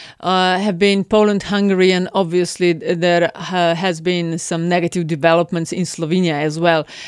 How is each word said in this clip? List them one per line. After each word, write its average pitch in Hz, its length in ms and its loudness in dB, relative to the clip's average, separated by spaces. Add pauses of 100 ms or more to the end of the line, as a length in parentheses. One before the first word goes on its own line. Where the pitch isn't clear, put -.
(220)
uh, 185 360 0
have 196 200 -2
been 196 260 2
Poland, 208 400 2
Hungary, 190 500 2
and 185 200 -2
obviously 175 600 0
th-, 170 260 -4
there 175 360 2
ha-, 170 380 0
has 170 280 -2
been 170 360 -2
some 170 300 -4
negative 170 400 0
developments 165 640 2
in 180 120 -2
Slovenia 165 500 -2
as 151 260 -4
well. 165 260 2 (220)